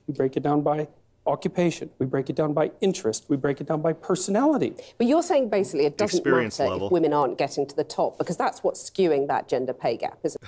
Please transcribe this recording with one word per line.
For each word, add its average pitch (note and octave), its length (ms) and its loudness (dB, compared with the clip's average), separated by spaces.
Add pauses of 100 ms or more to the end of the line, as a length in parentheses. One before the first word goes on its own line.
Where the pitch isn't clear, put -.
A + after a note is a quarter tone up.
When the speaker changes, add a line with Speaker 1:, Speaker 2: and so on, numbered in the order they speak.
Speaker 1:
we D3+ 60 -4
break C3+ 240 0
it C3+ 60 -2
down D3 180 2
by D3+ 260 0 (400)
occupation, E3+ 680 -2
we - 80 -2
break C3+ 240 -2
it C#3 60 -6
down D3+ 180 0
by D#3 160 2 (120)
interest, F3+ 460 0
we D3 80 2
break C#3 240 0
it D3 80 -10
down D#3 140 -2
by E3 120 0
personality. G3 800 0 (240)
Speaker 2:
But A#3+ 80 2
you're D#4 160 4
saying C#4 260 2
basically F3 380 2
it D3 100 -6
doesn't G3 220 2
Speaker 3:
Experience B2+ 400 0
Speaker 2:
matter D3 120 2
Speaker 3:
level. F#3 160 -2
Speaker 2:
if - 60 -2
women D#3+ 200 4
aren't C#3 260 2
getting C#3+ 260 -2
to - 100 -10
the D3+ 80 0
top, - 360 -4
because - 180 -4
that's - 260 -2
what's - 260 0
skewing D3+ 380 2
that C3+ 220 -2
gender B2+ 240 -2
pay A#2+ 240 -2
gap, - 260 -8
isn't - 180 -4
it? - 60 -18